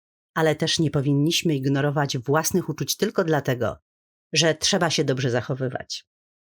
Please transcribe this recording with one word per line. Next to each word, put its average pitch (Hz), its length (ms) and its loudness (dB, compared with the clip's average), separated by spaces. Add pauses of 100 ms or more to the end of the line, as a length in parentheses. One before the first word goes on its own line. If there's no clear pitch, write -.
(340)
ale 160 200 2
też 156 240 -2
nie 156 120 2
powinniśmy 143 640 2
ignorować 139 640 0
własnych 160 500 0
uczuć 147 280 -4
tylko 202 280 0
dlatego, 139 540 0 (540)
że 160 220 4
trzeba 170 360 0
się 147 140 0
dobrze 131 260 0
zachowywać. 127 720 -6 (360)